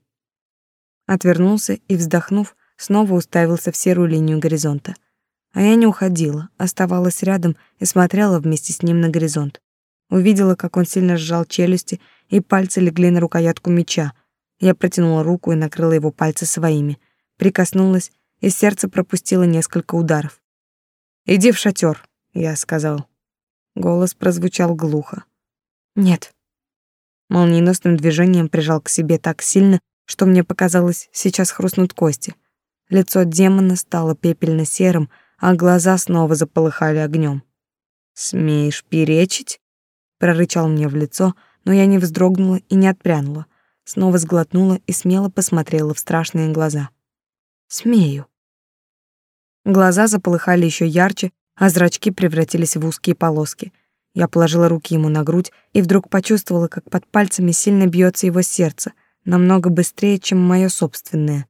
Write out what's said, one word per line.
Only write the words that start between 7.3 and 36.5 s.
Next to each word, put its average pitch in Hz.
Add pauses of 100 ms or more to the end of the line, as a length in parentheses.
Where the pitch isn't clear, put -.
и 185
смотрела 185
вместе 156
с -
ним 170
на 165
горизонт. 151 (480)
Увидела, 190
как -
он 175
сильно 180
сжал 165
челюсти, 180 (300)
и 196
пальцы 190
легли 175
на 175
рукоятку 165
меча. 170 (460)
Я 185
протянула 165
руку 170
и 165
накрыла 160
его 156
пальцы 156
своими. 151 (380)
Прикоснулась, 190 (280)
и 196
сердце 202
пропустило 185
несколько 170
ударов. 156 (840)
«Иди 196
в 190
шатёр», 170 (260)
я 160
сказал. 151 (680)
Голос 180
прозвучал 175
глухо. 151 (720)
«Нет». 185 (960)
Молниеносным 175
движением 165
прижал 156
к -
себе 160
так -
сильно, 196 (280)
что -
мне 185
показалось, 175
сейчас 185
хрустнут 185
кости. - (540)
Лицо 185
демона 185
стало 165
пепельно-серым, 165 (280)
а 180
глаза 180
снова 165
заполыхали 156